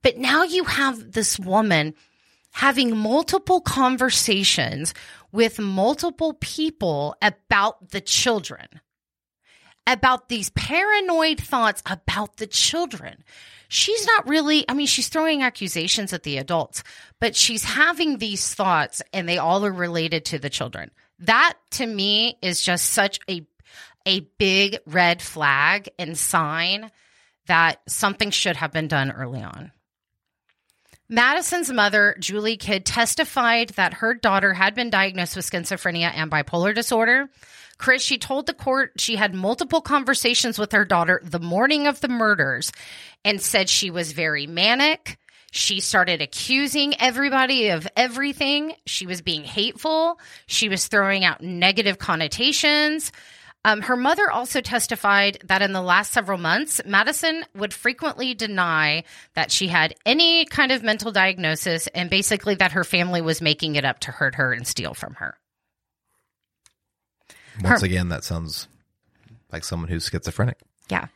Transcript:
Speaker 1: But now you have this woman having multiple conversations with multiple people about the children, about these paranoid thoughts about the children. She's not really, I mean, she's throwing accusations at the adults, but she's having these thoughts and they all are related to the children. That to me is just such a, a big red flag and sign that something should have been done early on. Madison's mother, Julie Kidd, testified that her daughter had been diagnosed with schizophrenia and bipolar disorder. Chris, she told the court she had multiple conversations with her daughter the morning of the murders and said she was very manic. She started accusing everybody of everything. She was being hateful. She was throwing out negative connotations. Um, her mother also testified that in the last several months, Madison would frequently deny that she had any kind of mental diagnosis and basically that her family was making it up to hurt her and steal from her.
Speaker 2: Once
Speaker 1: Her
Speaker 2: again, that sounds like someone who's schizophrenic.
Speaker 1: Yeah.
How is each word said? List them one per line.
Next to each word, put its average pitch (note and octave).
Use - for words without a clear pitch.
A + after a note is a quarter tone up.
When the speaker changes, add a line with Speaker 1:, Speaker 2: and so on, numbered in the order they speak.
Speaker 1:
But B3
now C4
you F4+
have C4
this -
woman F#3
having B3
multiple E4
conversations G3+
with A3+
multiple C#4+
people F3
about G#3
the G3
children, -
about B3+
these A3
paranoid E4+
thoughts A3+
about -
the G#3+
children. -
She's G#4
not A4
really, D4+
I B3+
mean, C#4+
she's -
throwing D#4
accusations F#3+
at E3+
the C#3+
adults, D3+
but A#3
she's -
having D4+
these G3+
thoughts F3
and F3+
they F3
all F3
are G3
related E3
to D3+
the C#3
children. -
That A#3+
to B3+
me G#3
is F3+
just F3
such G3+
a, E3+
a F#3+
big G3
red F3
flag D3+
and D#3+
sign E3+
that E3
something G3+
should F3
have D#3+
been D#3+
done C3+
early C3
on. -
Madison's C4+
mother, G#3
Julie G#3
Kidd, F#3+
testified A#3
that F#3+
her A#3
daughter G3
had G3
been A#3+
diagnosed F#3+
with F3+
schizophrenia E3+
and D#3
bipolar E3+
disorder. A#3+
Chris, C4
she C4
told C4+
the F4
court C4
she A3+
had G3
multiple A#3+
conversations B3+
with G#3
her G#3
daughter F3+
the F3
morning B3+
of C#4+
the C4+
murders F#3
and G3+
said F#3+
she G3
was E3
very D3+
manic. A#3
She -
started F3+
accusing C#4
everybody C4
of E3
everything. C#4
She -
was F3+
being D#3
hateful. D#4+
She -
was F#3+
throwing G3
out E3+
negative F#3
connotations. D4
Um, G#3+
her B3
mother D#4+
also B3+
testified G3+
that F#3+
in F#3+
the F#3
last F3+
several G3
months, F3
Madison D4+
would G3+
frequently B3+
deny E3+
that -
she F#3+
had E3
any E4
kind C#4
of A#3+
mental G#3+
diagnosis F3+
and F3
basically G3
that F#3
her F3
family F3
was D#3+
making D3+
it C#3
up C3
to -
hurt C3+
her B2+
and A#2+
steal D#2+
from -
her. -
Speaker 2:
Once C#3
Speaker 1:
Her F#2+
Speaker 2:
again, F2+
that -
sounds E2
like E2
someone E2
who's E2
schizophrenic. -
Speaker 1:
Yeah. -